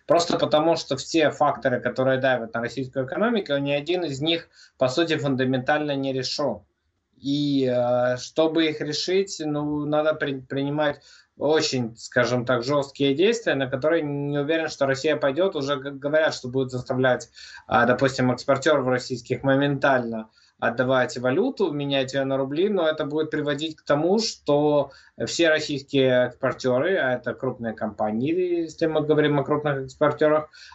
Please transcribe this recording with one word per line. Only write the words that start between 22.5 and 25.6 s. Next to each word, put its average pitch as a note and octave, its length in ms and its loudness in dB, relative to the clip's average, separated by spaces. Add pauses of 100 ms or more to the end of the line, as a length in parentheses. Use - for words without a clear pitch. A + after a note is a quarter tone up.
но F3+ 180 0
это D#3 180 -2
будет D3+ 260 -2
приводить D3+ 460 -4
к - 60 -20
тому, E3 360 2
что D3 720 0 (340)
все E3 240 2
российские C3+ 800 2